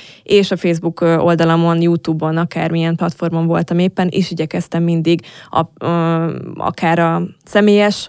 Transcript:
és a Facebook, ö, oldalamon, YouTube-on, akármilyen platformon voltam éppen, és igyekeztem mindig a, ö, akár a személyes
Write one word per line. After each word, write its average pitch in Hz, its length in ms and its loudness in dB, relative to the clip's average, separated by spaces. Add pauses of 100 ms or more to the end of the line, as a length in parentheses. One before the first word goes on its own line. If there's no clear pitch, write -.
(240)
és 196 280 2
a 185 60 0
Facebook, 170 440 -2
ö, 165 160 4
oldalamon, 165 640 2
YouTube-on, 160 560 0
akármilyen 165 580 -2
platformon 165 520 -2
voltam 170 320 0
éppen, 185 280 0
és 180 240 -2
igyekeztem 170 520 -4
mindig 165 380 2 (280)
a, - 120 0 (240)
ö, 165 480 -2 (240)
akár 165 420 -2
a 165 220 0 (240)
személyes 208 640 2